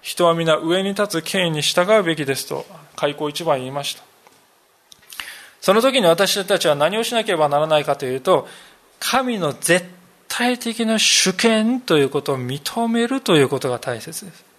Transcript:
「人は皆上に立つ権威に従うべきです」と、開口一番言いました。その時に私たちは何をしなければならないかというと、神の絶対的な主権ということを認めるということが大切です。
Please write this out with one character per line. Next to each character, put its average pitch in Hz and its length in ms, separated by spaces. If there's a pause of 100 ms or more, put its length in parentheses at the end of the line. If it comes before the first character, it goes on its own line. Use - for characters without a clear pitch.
「人 - 240
は 165 80
皆 165 240
上 170 240
に 196 80
立 202 320
つ - 0
権 185 260
威 160 40
に 151 100
従 180 380
う 196 40
べ 165 120
き 147 100
で 135 100
す」 - 140
と、 147 160 (300)
開 147 180
口 147 160
一 151 140
番 151 160
言 127 80
い 131 40
ま 143 120
し - 120
た。 - 80 (1600)
そ 190 120
の 220 80
時 262 200
に 180 60
私 190 380
た 190 120
ち 170 100
は 147 80
何 165 220
を 226 60
し 226 100
な 226 100
け 214 100
れ 165 40
ば 151 100
な 143 120
ら 156 80
な 156 100
い 147 80
か 143 100
と 139 100
い 127 100
う 131 60
と、 160 260 (520)
神 254 380
の 156 160
絶 180 320 (420)
対 247 300
的 233 280
な 220 120
主 - 360
権 226 480
と 156 180
い 139 60
う 135 40
こ 139 140
と 147 100
を 127 60
認 143 480
め 233 200
る 262 140
と 185 140
い 143 80
う 127 60
こ 135 100
と 135 100
が 120 80
大 120 240
切 165 240
で 170 80
す。 - 140 (120)